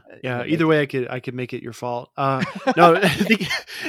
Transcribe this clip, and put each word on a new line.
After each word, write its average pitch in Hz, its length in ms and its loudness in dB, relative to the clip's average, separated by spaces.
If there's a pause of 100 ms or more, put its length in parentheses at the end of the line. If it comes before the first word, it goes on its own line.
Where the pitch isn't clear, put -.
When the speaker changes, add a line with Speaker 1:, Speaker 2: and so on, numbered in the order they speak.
(220)
Speaker 1:
Yeah. 127 160 -6
Speaker 2:
you - 0 -
know, 123 60 -4 (100)
Speaker 1:
Either 165 120 2
Speaker 2:
make 160 40 4
Speaker 1:
way, 151 120 6
I 143 40 0
could, 131 220 -4
I 131 120 -6
could 123 140 -10
make 123 180 -8
it 123 120 -8
your 117 80 -10
fault. 123 440 -8
Uh, 135 280 0 (160)
Speaker 2:
<laughs> 262 160 0
Speaker 1:
no, 170 240 8
<laughs> 202 80 -2
think, 202 400 0 (400)